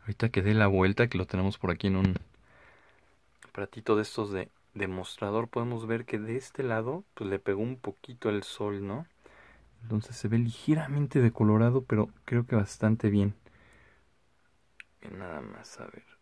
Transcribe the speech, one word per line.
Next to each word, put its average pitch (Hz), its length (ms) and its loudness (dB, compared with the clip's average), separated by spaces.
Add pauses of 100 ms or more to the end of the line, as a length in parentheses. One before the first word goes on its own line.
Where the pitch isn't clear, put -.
ahorita 113 280 -4
que 95 140 0
dé 104 100 4
la 107 140 6
vuelta, 98 400 4
que 120 100 -4
lo 92 80 0
tenemos 95 320 -2
por 90 140 -2
aquí 87 160 -2
en 95 80 2
un 95 240 2 (1300)
platito 107 440 -2
de 107 80 4
estos 104 280 -4
de, 95 180 -4 (260)
de 101 120 -4
mostrador, 101 600 -4
podemos 117 400 -4
ver 113 180 -4
que 110 140 -4
de 110 180 -6
este - 240 -8
lado, 127 420 -2 (120)
pues, 107 120 -6
le 98 120 -2
pegó 101 240 0
un 127 140 -4
poquito - 520 -6
el 104 140 0
sol, 101 420 -6
¿no? 117 220 -8 (760)
Entonces 113 340 -4
se - 120 -6
ve 110 100 2
ligeramente 143 840 0
decolorado, 117 640 6
pero 110 260 0 (160)
creo 120 200 0
que 123 100 -2
bastante 110 540 2
bien. 101 240 4 (1800)
Nada 87 240 -10
más, - 380 -16
a - 60 -12
ver. - 200 -18 (160)